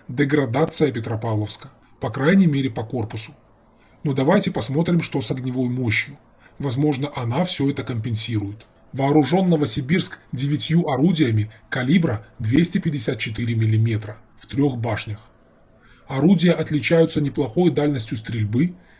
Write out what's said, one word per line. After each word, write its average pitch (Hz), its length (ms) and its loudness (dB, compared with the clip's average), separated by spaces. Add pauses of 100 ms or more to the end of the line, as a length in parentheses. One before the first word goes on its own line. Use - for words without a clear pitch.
деградация 139 800 0
Петропавловска, 110 800 -4 (300)
по 117 100 -4
крайней 170 380 4
мере 135 220 0
по 113 120 -6
корпусу. 110 520 -8 (680)
Но 139 120 0
давайте 156 360 2
посмотрим, 165 520 0
что - 180 -4
с - 100 -4
огневой 127 380 -2
мощью. 123 500 -2 (400)
Возможно, 139 560 0
она 127 300 -2
всё 139 260 0
это 113 140 -4
компенсирует. 110 840 -4 (260)
Вооружён 151 560 2
Новосибирск 147 680 0 (140)
девятью 147 560 0
орудиями 131 640 2 (160)
калибра 131 580 0 (140)
двести 139 380 2
пятьдесят 143 400 -2
четыре 117 360 -4
миллиметра 110 640 0 (220)
в - 80 -20
трёх 135 320 0
башнях. 110 520 -6 (800)
Орудия 160 440 4
отличаются 156 680 2
неплохой 147 500 0
дальностью 143 460 -2
стрельбы, 117 580 -2 (260)